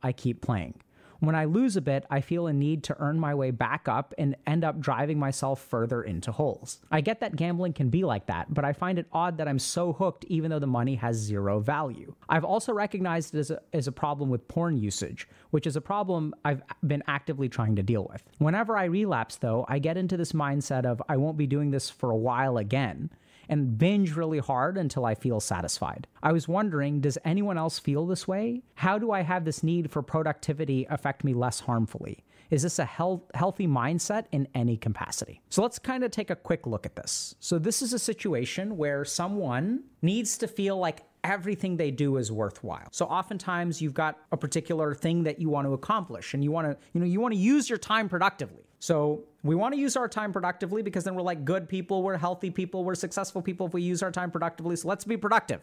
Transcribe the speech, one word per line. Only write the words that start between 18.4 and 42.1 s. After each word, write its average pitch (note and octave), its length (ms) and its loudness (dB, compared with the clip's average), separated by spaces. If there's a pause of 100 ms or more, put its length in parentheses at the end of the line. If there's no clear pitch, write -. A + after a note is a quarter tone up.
I F#3 100 2
relapse, E3+ 500 0
though, A#2+ 320 2
I C#3 100 0
get D#3+ 180 0
into F#3 200 0
this E3+ 160 -2
mindset C#3 520 0
of, A#2+ 240 0
"I C#3 100 2
won't D#3 180 2
be D3+ 100 2
doing C#3+ 240 2
this C#3 180 0
for - 220 -2
a A2 60 4
while B2 420 2
again," G#2+ 520 0 (380)
and C3+ 280 2
binge F3+ 380 4
really D#3+ 240 0
hard C#3+ 400 0
until C3+ 260 0
I A2 100 4
feel A2+ 260 0
satisfied. - 640 -4 (160)
I D#3 100 4
was E3 140 2
wondering, D#3 540 0
does C#3+ 240 0
anyone F#3 340 0
else D#3+ 200 -2
feel D3 280 0
this F3+ 200 -2
way? A3+ 360 -2 (120)
How F#3+ 240 2
do A3+ 120 0
I G3 120 2
have F3 220 0
this D#3 200 -4
need E3 260 2
for D3+ 100 -2
productivity D3 880 0
affect C#3 360 -4
me C3+ 100 2
less A#2+ 240 0
harmfully? - 640 -2 (260)
Is C#3+ 120 2
this E3+ 160 -2
a D#3 60 2
health-, F3 500 -2
healthy F3+ 320 0
mindset E3 640 0
in C#3 240 0
any A#2+ 220 2
capacity? - 720 -6
So - 100 2
let's A#3+ 200 0
kinda B3+ 280 -2
take G#3 220 -6
a E3+ 60 -2
quick D#3+ 320 -2
look G#2+ 180 -4
at - 80 -12
this. - 460 -8
So - 180 0
this G3+ 240 0
is A#3 100 -2
a B3 60 0
situation F#3+ 800 -2
where C#3+ 280 0
someone F3 800 -2 (200)
needs G#3 360 2
to A3+ 80 -2
feel G3 320 0
like E3 240 -2 (220)
everything F#3 520 0
they D#3 140 2
do C3+ 280 2